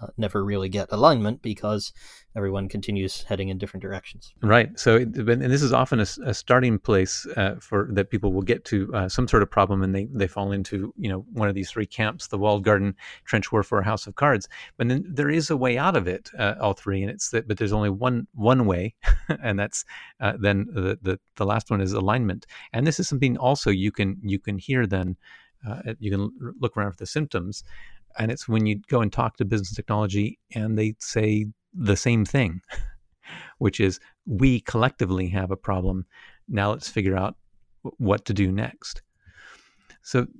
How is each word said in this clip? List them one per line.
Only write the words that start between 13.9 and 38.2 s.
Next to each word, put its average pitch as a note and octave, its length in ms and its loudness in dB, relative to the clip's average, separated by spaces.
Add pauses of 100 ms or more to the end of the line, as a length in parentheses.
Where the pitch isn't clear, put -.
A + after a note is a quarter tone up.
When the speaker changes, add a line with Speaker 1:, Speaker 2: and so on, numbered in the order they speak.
Speaker 2:
of G2+ 100 -16
cards. C3+ 320 2 (300)
But A#2+ 100 0
then C3 200 0
there C#3+ 220 -2
is D#3 200 0
a D#3 80 0
way B2 220 2
out E3+ 160 2
of F#2+ 120 2
it, F#2 300 -4
uh, G#2 240 0
all G2+ 120 2
three, G2 280 -2
and G2 80 -2
it's - 220 -8
that, A2+ 160 -2
but G#2+ 100 -2
there's G#2 160 0
only G#2 160 2
one, A#2 460 -2
one B2 320 4
way, F#2 260 0 (240)
<laughs> - 260 -4
and G#2 140 0
that's, G2+ 260 -4 (360)
uh, G2+ 200 0
then G2+ 320 2
the, G2+ 300 -2
the, F#2+ 180 -2 (180)
the G#2 80 0
last G#2+ 260 0
one G2+ 100 2
is F#2+ 120 0
alignment. G#2 520 0 (260)
And B2 140 0
this D#3+ 140 0
is C#4+ 100 -2
something B2+ 280 2
also B2+ 340 2
you G2 280 2
can, G2 100 2 (240)
you F#2+ 60 0
can G2+ 180 -6 (100)
hear B2+ 180 2
then, F#2 300 -2 (520)
uh, A2+ 320 -8
you G#2 120 -4
can G2 100 0
l-, A#2 400 -8
look A#2+ 140 -2
around G2+ 160 -2
for F#2 120 -12
the - 140 -12
symptoms. G#2 460 -4 (560)
And A2 120 0
it's - 160 -8
when A2 180 4
you G#2+ 100 2 (140)
go B2 120 4
and G#2+ 100 2
talk B2 260 -2
to A#2+ 80 0
business G2 300 -2
technology G#2 640 0 (160)
and A2 220 -2
they A2 220 0
say A2 300 0 (440)
the G#2+ 220 2
same A2+ 300 4
thing, G2 360 0 (480)
<laughs> - 560 -20
which - 140 0
is, F#2+ 200 2 (260)
"We B2 360 4 (100)
collectively F#2+ 580 0
have F#2+ 220 -2
a F#2+ 180 -6
problem. F#2 360 0 (420)
Now G#2 240 0
let's C3+ 180 -6
figure F#2+ 340 0
out - 120 -4 (480)
w-, - 120 -10 (140)
what G#2 160 2